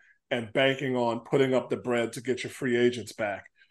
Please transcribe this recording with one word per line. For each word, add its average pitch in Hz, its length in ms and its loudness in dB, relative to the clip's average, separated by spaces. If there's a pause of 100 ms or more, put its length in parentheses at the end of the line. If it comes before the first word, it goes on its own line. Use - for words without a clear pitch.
(320)
and 117 200 -4
banking 135 440 2
on 120 240 0
putting 135 340 2
up 120 160 0
the 123 60 0
bread 117 380 -2
to 127 60 -10
get 120 220 -4
your 113 80 -8
free 123 260 0
agents 120 360 2
back. 101 320 -6 (260)